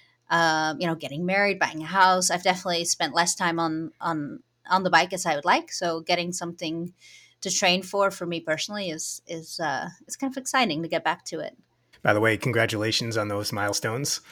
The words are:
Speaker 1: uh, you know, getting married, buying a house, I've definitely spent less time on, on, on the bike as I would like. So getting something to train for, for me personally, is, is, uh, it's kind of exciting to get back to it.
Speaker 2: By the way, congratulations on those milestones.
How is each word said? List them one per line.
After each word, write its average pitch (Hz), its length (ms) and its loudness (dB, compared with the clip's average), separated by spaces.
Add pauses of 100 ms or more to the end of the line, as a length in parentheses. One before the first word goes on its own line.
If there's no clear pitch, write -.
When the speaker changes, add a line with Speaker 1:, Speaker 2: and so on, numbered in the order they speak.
(300)
Speaker 1:
uh, 160 480 2
you 175 80 -2
know, 165 80 0
getting 151 320 -6
married, 196 320 2
buying 160 240 -2
a 156 40 -10
house, 185 440 4
I've 175 140 -2
definitely 180 400 0
spent 165 300 -2
less 170 200 2
time 170 240 0
on, 160 320 -2 (100)
on, 151 400 -4 (300)
on 190 140 2
the 180 60 2
bike 185 220 4
as 185 140 -4
I 160 80 2
would 147 100 -4
like. 240 280 2
So 165 280 -2
getting 175 320 0
something 170 640 -6 (460)
to 190 100 -4
train 185 320 2
for, 196 300 0
for 190 140 -8
me 170 120 -4
personally, 170 520 -4
is, - 360 -8
is, 165 320 -10
uh, 151 300 -2 (180)
it's - 80 -12
kind 269 180 -4
of - 40 -8
exciting 247 460 0
to 165 60 -6
get 160 140 -2
back 170 220 -2
to 160 160 -8
it. - 160 -10 (460)
Speaker 2:
By 107 120 6
the 104 60 2
way, 110 160 4
congratulations 113 800 0
on 107 100 0
those 104 260 -4
milestones. 110 680 -2 (120)